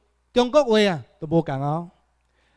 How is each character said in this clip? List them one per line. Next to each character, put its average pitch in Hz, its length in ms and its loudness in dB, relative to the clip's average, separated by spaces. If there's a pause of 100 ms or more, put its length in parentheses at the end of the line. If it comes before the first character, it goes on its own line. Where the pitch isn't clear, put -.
(320)
中 240 180 2
国 294 140 4
话 214 160 2
啊， 175 240 0 (140)
都 160 80 -12
无 160 160 0
共 135 180 -6
哦。 160 300 -4 (680)